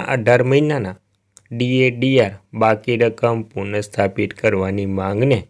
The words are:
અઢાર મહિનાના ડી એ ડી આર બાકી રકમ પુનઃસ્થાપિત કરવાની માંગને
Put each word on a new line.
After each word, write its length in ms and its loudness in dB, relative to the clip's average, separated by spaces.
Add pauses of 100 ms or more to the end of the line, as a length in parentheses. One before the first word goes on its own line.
અઢાર 400 2
મહિનાના 500 0 (560)
ડી 300 0
એ 100 4
ડી 300 2
આર 120 2 (220)
બાકી 420 0
રકમ 460 0
પુનઃસ્થાપિત 920 -4
કરવાની 520 -2
માંગને 520 0 (120)